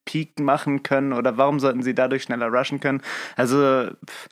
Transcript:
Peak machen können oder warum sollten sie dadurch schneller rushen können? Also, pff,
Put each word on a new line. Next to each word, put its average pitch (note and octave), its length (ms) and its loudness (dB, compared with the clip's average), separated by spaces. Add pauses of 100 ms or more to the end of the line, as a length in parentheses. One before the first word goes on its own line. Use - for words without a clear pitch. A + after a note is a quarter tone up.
Peak - 340 -6
machen C#3 440 0
können C#3 300 0
oder A#2+ 240 0
warum C#3+ 220 4
sollten B2+ 240 0
sie B2 120 -2
dadurch C3 280 0
schneller A#2+ 240 -4
rushen B2+ 320 0
können? C3+ 220 -2 (360)
Also, C3 520 4 (180)
pff, - 240 -16